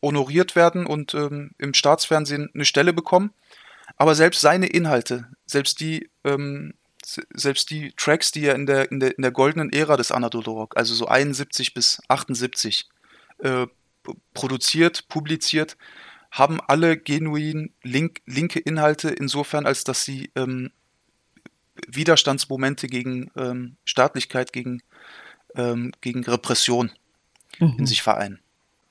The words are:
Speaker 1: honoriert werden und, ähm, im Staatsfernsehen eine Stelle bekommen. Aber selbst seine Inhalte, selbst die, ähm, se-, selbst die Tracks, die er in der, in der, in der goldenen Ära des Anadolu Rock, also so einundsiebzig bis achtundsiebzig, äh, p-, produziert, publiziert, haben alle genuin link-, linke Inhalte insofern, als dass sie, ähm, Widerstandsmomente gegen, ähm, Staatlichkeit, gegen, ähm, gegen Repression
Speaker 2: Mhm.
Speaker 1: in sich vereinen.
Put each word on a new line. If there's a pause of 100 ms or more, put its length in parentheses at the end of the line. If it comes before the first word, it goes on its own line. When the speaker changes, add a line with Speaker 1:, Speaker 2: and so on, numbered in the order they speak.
Speaker 1:
honoriert
werden
und,
ähm,
im
Staatsfernsehen
eine
Stelle
bekommen. (640)
Aber
selbst
seine
Inhalte, (180)
selbst
die, (140)
ähm, (300)
se-,
selbst
die
Tracks,
die
er
in
der,
in
der,
in
der
goldenen
Ära
des
Anadolu
Rock,
also
so
einundsiebzig
bis
achtundsiebzig, (500)
äh, (360)
p-, (220)
produziert,
publiziert, (540)
haben
alle
genuin (100)
link-,
linke
Inhalte
insofern,
als
dass
sie,
ähm, (1160)
Widerstandsmomente
gegen,
ähm,
Staatlichkeit,
gegen, (760)
ähm, (100)
gegen
Repression (680)
Speaker 2:
Mhm.
Speaker 1:
in
sich
vereinen. (520)